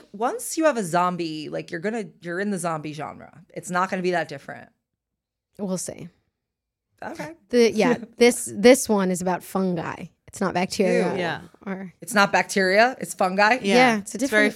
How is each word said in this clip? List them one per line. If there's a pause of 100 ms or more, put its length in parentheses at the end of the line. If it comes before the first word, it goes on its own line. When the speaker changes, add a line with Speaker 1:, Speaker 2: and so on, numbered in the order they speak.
(140)
Speaker 1:
once
you
have
a
zombie,
like,
you're
gonna, (160)
you're
in
the
zombie
genre. (100)
It's
not
gonna
be
that
different. (920)
Speaker 2:
We'll
see. (920)
Speaker 1:
Okay. (160)
Speaker 2:
The,
yeah, (100)
Speaker 1:
<laughs>
Speaker 2:
this,
this
one
is
about
fungi. (220)
It's
not
bacteria.
Speaker 1:
Ew.
Speaker 3:
Yeah. (240)
Speaker 2:
Or
Speaker 1:
It's
not
bacteria.
It's
fungi.
Speaker 2:
Yeah,
it's
a
Speaker 3:
It's
very
Speaker 2:
different